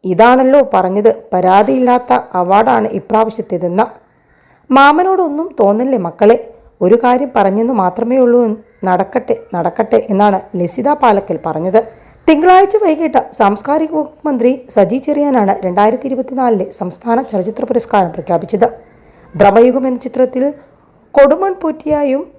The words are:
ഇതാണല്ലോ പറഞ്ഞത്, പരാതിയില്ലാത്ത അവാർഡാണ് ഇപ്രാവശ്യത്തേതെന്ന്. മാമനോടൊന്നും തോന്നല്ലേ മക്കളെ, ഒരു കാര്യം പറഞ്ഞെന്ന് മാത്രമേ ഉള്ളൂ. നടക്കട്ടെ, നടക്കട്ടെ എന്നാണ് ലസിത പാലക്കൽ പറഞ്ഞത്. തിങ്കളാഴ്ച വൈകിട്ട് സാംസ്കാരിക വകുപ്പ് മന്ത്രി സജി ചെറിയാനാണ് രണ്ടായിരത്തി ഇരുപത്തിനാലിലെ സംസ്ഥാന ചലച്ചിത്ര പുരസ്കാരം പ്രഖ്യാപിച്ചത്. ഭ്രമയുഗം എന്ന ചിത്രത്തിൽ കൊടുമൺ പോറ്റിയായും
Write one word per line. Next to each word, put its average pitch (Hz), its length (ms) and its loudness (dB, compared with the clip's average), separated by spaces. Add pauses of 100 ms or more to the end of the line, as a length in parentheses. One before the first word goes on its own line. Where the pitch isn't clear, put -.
(120)
ഇതാണല്ലോ 254 600 4
പറഞ്ഞത്, 196 400 2 (180)
പരാതിയില്ലാത്ത 247 800 2 (280)
അവാർഡാണ് 214 480 2
ഇപ്രാവശ്യത്തേതെന്ന്. 202 960 -4 (880)
മാമനോടൊന്നും 320 760 2 (120)
തോന്നല്ലേ 226 380 0
മക്കളെ, 202 380 2 (440)
ഒരു 185 240 2
കാര്യം 254 320 0
പറഞ്ഞെന്ന് 220 460 0
മാത്രമേ 233 420 -2
ഉള്ളൂ. 240 160 4 (440)
നടക്കട്ടെ, 190 500 -2 (200)
നടക്കട്ടെ 180 560 -2
എന്നാണ് 202 300 2 (160)
ലസിത 185 320 -4 (140)
പാലക്കൽ 208 440 0
പറഞ്ഞത്. 170 340 0 (480)
തിങ്കളാഴ്ച 370 480 4
വൈകിട്ട് 320 440 0 (180)
സാംസ്കാരിക 277 540 0
വകുപ്പ് 302 340 -6
മന്ത്രി 254 420 0
സജി 202 380 0
ചെറിയാനാണ് 277 480 0 (120)
രണ്ടായിരത്തി 214 400 0
ഇരുപത്തിനാലിലെ 247 640 -2
സംസ്ഥാന 233 520 -4
ചലച്ചിത്ര 208 420 -6
പുരസ്കാരം 202 520 -2
പ്രഖ്യാപിച്ചത്. 180 520 -2 (680)
ഭ്രമയുഗം 233 520 4
എന്ന 254 180 -4
ചിത്രത്തിൽ 254 380 -2 (720)
കൊടുമൺ 330 460 4
പോറ്റിയായും 294 640 -4 (120)